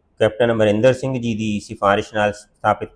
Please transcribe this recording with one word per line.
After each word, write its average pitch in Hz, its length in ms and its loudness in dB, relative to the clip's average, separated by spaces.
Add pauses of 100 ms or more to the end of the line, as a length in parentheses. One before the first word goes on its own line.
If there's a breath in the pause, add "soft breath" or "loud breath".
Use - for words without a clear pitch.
(180)
ਕੈਪਟਨ 117 340 2
ਅਮਰਿੰਦਰ 107 400 2
ਸਿੰਘ 131 280 -6
ਜੀ 117 140 -4
ਦੀ 107 260 -6
ਸਿਫਾਰਿਸ਼ 101 540 -2
ਨਾਲ 104 180 0
ਸਥਾਪਿਤ - 640 -4